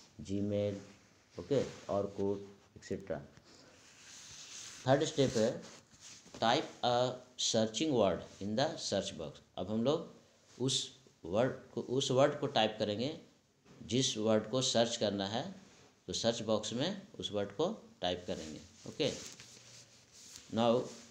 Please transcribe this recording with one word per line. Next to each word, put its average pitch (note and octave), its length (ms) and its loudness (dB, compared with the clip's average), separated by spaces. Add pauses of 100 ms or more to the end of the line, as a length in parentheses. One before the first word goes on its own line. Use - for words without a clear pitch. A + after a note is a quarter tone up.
(220)
Gmail, G2+ 540 0 (640)
ओके, C3 240 0
Orkut, G2 760 -2 (400)
et - 140 -12
cetera। E2+ 280 -6 (1700)
थर्ड C#3+ 160 6
स्टेप C#3+ 260 2
है A#2 320 2 (840)
type B2 420 2
a B2 260 4 (280)
searching A#2 540 2
word G2 260 4 (240)
in G2+ 60 -4 (100)
the D#3 160 2
search F#2+ 420 -2
box। D2+ 140 -8 (260)
अब F#2 100 -6
हम A2 160 0
लोग D#3 380 0 (380)
उस - 380 -2 (280)
word G#2+ 260 2
को, - 300 -8
उस C3+ 300 0
word C3+ 280 4
को C#3 80 -2
type A2 320 4
करेंगे A2+ 400 -2 (640)
जिस B2+ 340 2
word G#2+ 320 4
को C3 120 2
search A#2 360 4
करना G2+ 300 0
है, C3+ 280 -4 (520)
तो F2+ 60 -4
search A#2 280 2
box G#2+ 320 0
में F3 280 -2 (180)
उस F#2 120 -6
word G2+ 200 -2
को F#3+ 380 -2 (120)
type F2+ 260 0
करेंगे। D#2 320 -6 (300)
Okay, C#3+ 220 0 (1400)
now A#2 260 6 (300)